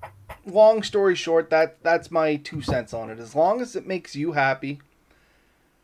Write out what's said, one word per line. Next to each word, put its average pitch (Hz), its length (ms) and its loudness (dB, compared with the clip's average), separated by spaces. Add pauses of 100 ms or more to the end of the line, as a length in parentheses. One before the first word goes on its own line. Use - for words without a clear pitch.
(460)
long 214 360 6
story 196 320 0
short, 165 360 0
that, 160 320 0
that's 165 280 0
my 156 260 0
two 143 240 -12
cents 123 320 -4
on 113 180 -10
it. 110 80 -14
As 113 160 -16
long 185 260 2
as 240 140 -10
it 180 120 -10
makes 190 280 -8
you 151 180 -4
happy, 135 480 -2 (1040)